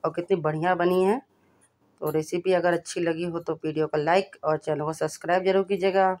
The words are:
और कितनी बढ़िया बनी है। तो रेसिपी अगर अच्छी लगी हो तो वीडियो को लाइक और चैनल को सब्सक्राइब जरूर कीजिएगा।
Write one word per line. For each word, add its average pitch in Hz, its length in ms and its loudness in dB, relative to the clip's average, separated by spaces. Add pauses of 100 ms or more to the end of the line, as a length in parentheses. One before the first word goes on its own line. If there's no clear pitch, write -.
और 160 60 0
कितनी 175 280 -2
बढ़िया 156 360 0
बनी 180 280 2
है। 214 180 2 (800)
तो 151 100 -2
रेसिपी 175 420 0
अगर 175 200 4
अच्छी 170 280 -4
लगी 165 240 -2
हो 170 160 -4
तो 165 160 -4
वीडियो 156 300 -2
को 151 100 -4
लाइक 165 480 2
और 156 140 2
चैनल 151 220 -4
को 151 120 -4
सब्सक्राइब 165 520 -2
जरूर 190 200 2
कीजिएगा। 185 560 2